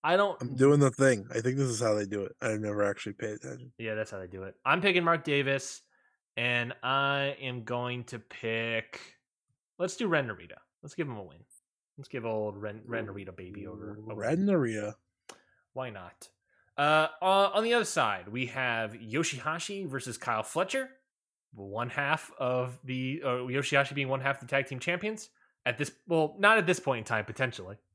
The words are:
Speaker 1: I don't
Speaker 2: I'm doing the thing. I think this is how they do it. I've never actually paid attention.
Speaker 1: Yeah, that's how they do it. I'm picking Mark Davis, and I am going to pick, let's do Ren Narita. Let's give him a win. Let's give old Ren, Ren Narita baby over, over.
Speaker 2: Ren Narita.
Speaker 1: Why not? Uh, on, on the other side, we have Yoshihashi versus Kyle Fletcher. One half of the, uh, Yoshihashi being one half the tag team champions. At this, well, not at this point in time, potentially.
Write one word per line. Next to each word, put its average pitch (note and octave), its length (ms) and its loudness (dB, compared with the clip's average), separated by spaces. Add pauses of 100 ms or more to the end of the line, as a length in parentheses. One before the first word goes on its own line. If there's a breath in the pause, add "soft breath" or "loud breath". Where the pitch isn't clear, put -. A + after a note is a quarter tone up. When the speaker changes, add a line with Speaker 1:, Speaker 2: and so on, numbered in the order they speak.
Speaker 1:
I E3+ 140 4
don't G3+ 240 2
Speaker 2:
I'm B2+ 140 -6
doing C#3 240 8
the C#3 120 8
thing. B2+ 400 6
I A2 100 0
think C3 160 0
this C3+ 120 2
is A2 100 -2
how A2+ 140 4
they G#2 120 2
do G2+ 180 -4
it. F#2 180 -10
I've G#2+ 180 0
never G#2 240 0
actually G2+ 300 -2
paid G#2+ 220 -6
attention. B2+ 420 -14
Speaker 1:
Yeah, A2 180 -4
that's G#2+ 160 -4
how G2 80 -10
they F#2 80 -10
do F#2+ 160 -10
it. F#2+ 120 -12 (100)
I'm D#3 160 2
picking F3+ 220 4
Mark E3+ 200 2
Davis, C#3 580 0 (540)
and A#2+ 460 -2
I C#3 600 0
am B2 220 -8
going B2 420 -4
to B2 140 -12
pick, A2+ 800 -4 (760)
let's F3+ 180 -2
do A#3 120 -2
Ren D3+ 200 4
Narita. F2 300 -10 (240)
Let's - 140 -16
give D#3 120 -2
him A#2+ 100 -6
a G2+ 60 -8
win. D#2 140 -16 (640)
Let's C#3 80 -16
give A#2+ 180 -6
old G#2+ 340 -2
Ren, G#2 280 -8
Ren A2+ 180 -2
Narita F#2+ 300 -10
baby G2 320 -12
over, G#2 320 -12 (100)
over. G#2+ 120 -8
Speaker 2:
Ren E3 260 2
Narita. A2+ 460 2 (800 loud breath)
Speaker 1:
Why B2+ 180 -8
not? F#2 380 -16 (460)
Uh, D#3 320 6 (140)
on, G3 320 6
on G#3 100 2
the A#3 120 2
other A3+ 100 4
side, G2+ 420 0
we A#2+ 200 -4
have A#2 460 0
Yoshihashi D#3 960 -4
versus C3 300 -6
Kyle A2 240 -2
Fletcher. B3+ 480 -2 (640)
One G#2+ 360 -6
half C#3+ 500 0
of B2+ 440 -2
the, C3 400 -4
uh, C#3 40 0
Yoshihashi C3 680 0
being C#3 160 -2
one C3 120 0
half C#3 180 0
the A#2+ 80 -14
tag C#3 180 2
team C3 140 -8
champions. F#3+ 500 -4 (340)
At A#2+ 140 0
this, D3 140 -2 (160)
well, D#3+ 320 2
not G#3 180 8
at F#3+ 80 2
this F3 140 4
point B2+ 200 -2
in G#2+ 40 -8
time, G#2+ 220 -2
potentially. G#2+ 500 -6 (200)